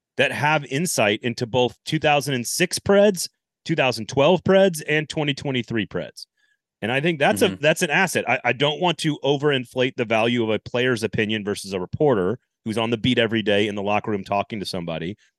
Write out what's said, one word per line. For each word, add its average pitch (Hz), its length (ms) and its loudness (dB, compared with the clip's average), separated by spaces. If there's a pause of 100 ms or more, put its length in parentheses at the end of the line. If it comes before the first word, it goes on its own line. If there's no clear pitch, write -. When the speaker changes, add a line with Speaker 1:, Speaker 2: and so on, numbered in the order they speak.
(180)
Speaker 1:
that 131 140 2
have 143 340 0
insight 123 560 0
into 123 240 -4
both 120 400 0
two 156 140 -2
thousand 147 340 0
and 120 140 -4
six - 320 -2
Preds, 202 500 4 (340)
two 160 120 -4
thousand 127 320 -2
twelve 156 360 4
Preds, 190 440 4
and 151 200 -2
twenty 147 260 -2
twenty-three 120 520 -4
Preds. 80 400 -10 (560)
And 107 100 -2
I 131 80 0
think 160 200 -2
that's 196 220 2
a, 214 80 4
Speaker 2:
Mm-hmm. 185 120 -8
Speaker 1:
that's 151 200 2
an 175 80 0
asset. 151 400 0
I, 131 160 2
I 120 80 2
don't 147 280 -2
want 175 180 0
to 156 240 -2
overinflate 131 760 0
the 123 80 0
value 117 380 2
of 110 60 -2
a 104 100 0
player's 123 440 -2
opinion 107 400 -2
versus 98 300 -6
a 95 60 -2
reporter 107 600 0 (260)
who's 110 120 -4
on 113 120 -2
the 120 80 -2
beat 117 220 2
every 113 220 2
day 104 260 2
in 101 80 -4
the 101 80 -6
locker 104 280 -2
room 98 120 -4
talking 101 360 -4
to 92 60 -8
somebody. 82 500 -8 (220)